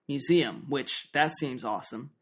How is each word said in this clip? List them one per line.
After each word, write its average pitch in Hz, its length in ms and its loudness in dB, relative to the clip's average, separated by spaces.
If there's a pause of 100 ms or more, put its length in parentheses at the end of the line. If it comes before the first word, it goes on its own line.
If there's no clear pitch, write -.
museum, 143 600 2
which 135 460 -4
that 156 220 4
seems 127 280 -4
awesome. 113 460 -6 (120)